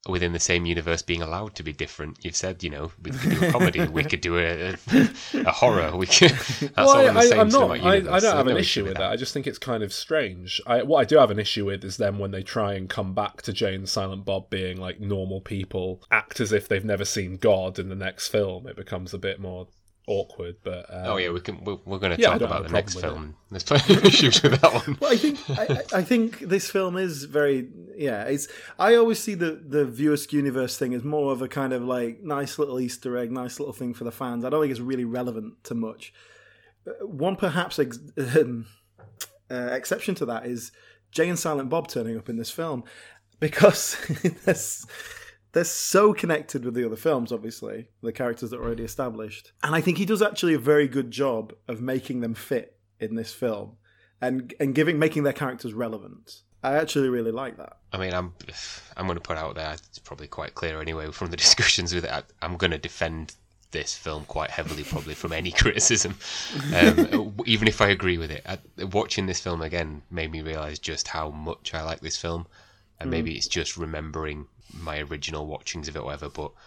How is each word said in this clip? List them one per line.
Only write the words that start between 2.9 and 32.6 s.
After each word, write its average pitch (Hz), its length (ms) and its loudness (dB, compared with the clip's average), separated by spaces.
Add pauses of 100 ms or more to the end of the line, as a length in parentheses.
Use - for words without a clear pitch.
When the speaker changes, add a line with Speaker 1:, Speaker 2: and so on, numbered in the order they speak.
Speaker 1:
we - 80 -10
could 131 200 -2 (100)
do 180 60 2
a 170 60 4
comedy, 92 360 2
we 82 160 0
could 147 160 -2
do 87 180 0
a, 85 320 0
a, 92 60 -6 (720)
a - 60 4
horror, 87 440 4
we 92 100 0
could, - 240 8
<laughs> - 300 -2
that's 143 160 -4
Speaker 2:
Well, 269 140 10
Speaker 1:
all 277 160 12
in - 80 6
the 226 60 8
Speaker 2:
I, 240 60 12
Speaker 1:
same 226 140 8
Speaker 2:
I'm 214 80 8
not, 240 220 6
Speaker 1:
cinematic - 120 -2
Speaker 2:
I, 185 140 6
Speaker 1:
universe, 185 120 2
Speaker 2:
I 180 120 4
don't 214 100 6
Speaker 1:
so 170 60 4
Speaker 2:
have 135 100 4
an 127 80 6
Speaker 1:
no - 40 4
Speaker 2:
issue - 20 4
Speaker 1:
issue - 240 0
Speaker 2:
with 95 60 -2
Speaker 1:
with 95 80 -4
Speaker 2:
that. 95 60 0
Speaker 1:
that. 101 80 0
Speaker 2:
I 113 40 0
just 127 180 -6
think 135 140 -4
it's 104 100 -6
kind 113 240 -4
of 98 100 -4
strange. 92 760 -4
I, 120 160 4
what 143 180 4
I 123 40 6
do 151 140 8
have 123 140 10
an 101 80 -2
issue 104 260 -2
with 98 180 -4
is 95 120 -8
then 101 220 0
when 98 120 -4
they 95 140 -6
try 101 300 -2
and 95 140 -6
come 95 260 -4
back 104 280 -4
to 113 100 -6
Jay 98 220 0
and 95 140 -8
Silent 95 360 -4
Bob 95 260 -4
being, 92 280 -4
like, 92 220 -10
normal 95 400 -2
people, 95 600 -6 (100)
act - 280 2
as 107 120 -2
if 101 160 2
they've 98 160 0
never 101 200 -2
seen 92 320 -4
God 95 440 2
in 92 80 -6
the 95 80 -8
next 95 320 -6
film. 95 400 0
It - 80 -14
becomes 92 360 -10
a 98 60 -8
bit 98 220 -4
more 92 260 -10 (440)
awkward, 95 540 -4
but, 90 240 -8
um, 92 160 -10
Speaker 1:
Oh 98 140 -2
yeah, 90 100 0
we 87 100 -2
can, 90 260 -10
we're, 98 200 -4
we're 95 140 -6
gonna 92 200 0
Speaker 2:
yeah, 226 100 6
I 95 100 2
Speaker 1:
talk - 20 -2
Speaker 2:
don't - 80 0
Speaker 1:
about 87 140 -2
Speaker 2:
have 82 100 -8
Speaker 1:
the 85 60 2
Speaker 2:
a - 20 4
Speaker 1:
next 87 180 -4
Speaker 2:
problem 78 220 -6
with 76 80 -12
Speaker 1:
film. 76 80 -18 (140)
There's 98 140 -8
plenty 147 300 6
of - 100 8
<laughs> - 20 12
issues 160 360 8
with 139 160 8
that 147 140 10
one. 139 260 0
Speaker 3:
Well, 285 140 4
I 233 60 8
think, 294 200 2 (120)
I, 208 120 0 (320)
I, 190 40 2
I 185 40 4
think 226 380 2
this 196 300 -2
film 185 260 0
is 165 280 -4
very, 143 440 2 (260)
yeah, 120 280 -4
it's, 139 260 -2 (300)
I 226 160 6
always 226 240 6
see 208 160 -6
the, 170 160 0 (180)
the 143 160 2
View 135 300 2
Askew 147 240 -2
universe 131 400 -2
thing 127 160 -2
as 123 100 -6
more 147 260 0
of 127 120 -2
a 131 60 -4
kind 135 260 -4
of, 123 80 -2
like, 120 400 -4
nice 139 360 -6
little 135 220 -2